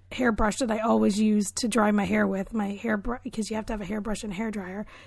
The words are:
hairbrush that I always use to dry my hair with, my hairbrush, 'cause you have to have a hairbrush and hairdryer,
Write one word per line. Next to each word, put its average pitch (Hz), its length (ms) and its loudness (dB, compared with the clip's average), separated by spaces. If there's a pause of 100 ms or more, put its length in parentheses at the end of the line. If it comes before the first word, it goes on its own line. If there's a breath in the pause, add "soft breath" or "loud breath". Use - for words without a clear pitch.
(100)
hairbrush 226 460 2
that 240 160 0
I 220 60 0
always 220 420 4
use 214 360 4
to 240 120 -2
dry 208 240 4
my 202 140 2
hair 208 200 2
with, 196 280 -2
my 202 180 -2
hairbrush, 220 480 -2 (120)
'cause 214 180 -4
you 214 60 -4
have 214 100 -6
to 226 80 -6
have 208 80 -6
a - 20 -8
hairbrush 208 400 -4
and 208 80 -6
hairdryer, 208 520 -6 (220 soft breath)